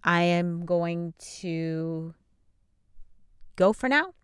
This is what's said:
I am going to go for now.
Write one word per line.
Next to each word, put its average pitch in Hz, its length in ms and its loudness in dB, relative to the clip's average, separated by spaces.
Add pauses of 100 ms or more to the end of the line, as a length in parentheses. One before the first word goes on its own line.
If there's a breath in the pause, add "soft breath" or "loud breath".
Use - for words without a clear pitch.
I 175 180 4
am 175 440 2
going 170 480 -2 (260)
to 165 720 -4 (1400)
go 190 160 6
for 254 160 -2
now. 311 240 2 (120)